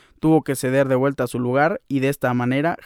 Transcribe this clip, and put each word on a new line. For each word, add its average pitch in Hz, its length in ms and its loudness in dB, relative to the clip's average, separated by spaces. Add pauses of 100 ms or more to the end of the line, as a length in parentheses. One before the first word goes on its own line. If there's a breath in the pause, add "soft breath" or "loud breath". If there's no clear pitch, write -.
(220 soft breath)
tuvo 160 220 4
que 139 120 -2
ceder 135 320 0
de 131 80 2
vuelta 135 300 0
a - 20 -4
su 123 100 -8
lugar 135 520 0
y 135 100 -2
de 135 80 0
esta 131 260 -2
manera 131 520 -2